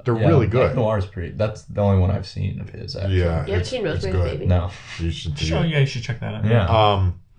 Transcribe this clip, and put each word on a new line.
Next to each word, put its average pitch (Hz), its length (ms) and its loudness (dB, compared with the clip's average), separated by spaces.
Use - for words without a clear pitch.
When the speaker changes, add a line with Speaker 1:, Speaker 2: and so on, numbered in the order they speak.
Speaker 1:
They're 117 120 0
Speaker 2:
Yeah, 117 120 4
Speaker 1:
really 135 160 6
Speaker 2:
Knife 92 60 0
Speaker 1:
good. 120 200 4
Speaker 2:
in 123 60 -4
the 123 40 0
Water 107 180 2
is 98 60 -2
pretty, - 300 -10
that's 107 280 -4
the - 180 -4
only 98 180 4
one 92 100 4
I've 95 160 -2
seen 95 360 -6
of 95 80 -12
his, 95 260 -12
actually. 92 240 -2
Speaker 1:
Yeah, 82 260 0
Speaker 3:
You - 80 -4
ever 90 80 0
Speaker 1:
it's, 87 80 -4
Speaker 3:
seen - 160 -4
Speaker 1:
it's 76 200 -2
Speaker 3:
Rosemary's 92 100 -2
Speaker 1:
good. - 80 -6
Speaker 3:
Baby? 95 80 -6
Speaker 2:
No. 90 240 2
Speaker 1:
You 82 140 -4
should 78 260 -6
see 78 80 -4
Speaker 4:
Sure, 165 200 0
Speaker 1:
it. 165 40 0
Speaker 4:
yeah, 151 100 0
you 135 60 4
should - 180 -6
check - 180 -8
that 107 140 -6
out. 107 100 -4
Speaker 2:
Yeah. 110 220 4
Speaker 1:
Um, 101 520 4